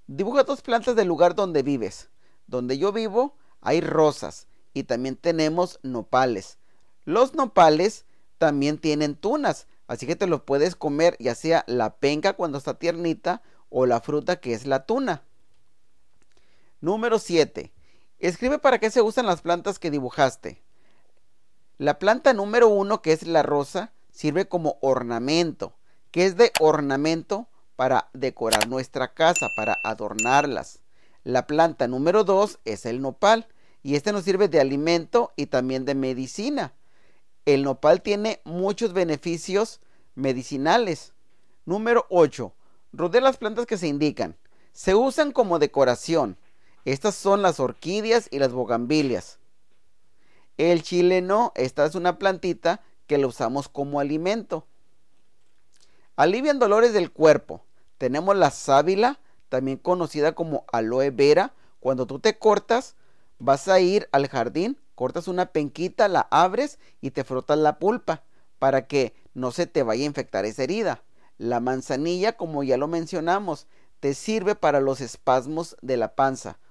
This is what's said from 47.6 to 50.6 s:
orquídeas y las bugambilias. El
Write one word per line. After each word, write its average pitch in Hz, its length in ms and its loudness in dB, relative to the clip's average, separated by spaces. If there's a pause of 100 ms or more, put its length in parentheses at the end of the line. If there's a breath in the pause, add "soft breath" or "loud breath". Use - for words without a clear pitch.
orquídeas 208 720 -2
y 135 80 -6
las 131 140 2
bugambilias. 120 880 -2 (1200)
El 165 260 2